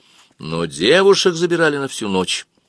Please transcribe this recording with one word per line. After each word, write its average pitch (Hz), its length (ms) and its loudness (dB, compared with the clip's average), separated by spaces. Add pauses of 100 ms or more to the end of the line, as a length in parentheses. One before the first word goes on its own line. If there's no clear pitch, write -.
(380)
Но 82 280 -6
девушек 175 680 2
забирали 165 420 0
на 139 120 -4
всю 107 200 -8
ночь 92 380 -2 (220)